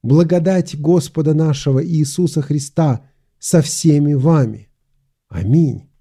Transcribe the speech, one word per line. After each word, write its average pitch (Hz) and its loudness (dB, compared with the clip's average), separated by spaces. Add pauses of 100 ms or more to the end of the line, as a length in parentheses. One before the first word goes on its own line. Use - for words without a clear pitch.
Благодать 170 0
Господа 156 0
нашего 147 0
Иисуса 156 -2
Христа 143 -2 (320)
со - 0
всеми 147 0
вами! 131 0 (600)
Аминь. 113 0 (120)